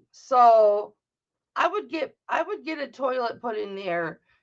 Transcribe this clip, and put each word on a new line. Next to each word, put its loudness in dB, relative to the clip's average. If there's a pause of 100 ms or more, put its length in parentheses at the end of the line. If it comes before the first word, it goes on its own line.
(120)
So 4 (600)
I 0
would -6
get, -8 (120)
I -2
would -8
get -8
a -8
toilet -6
put -8
in -10
there -6 (220)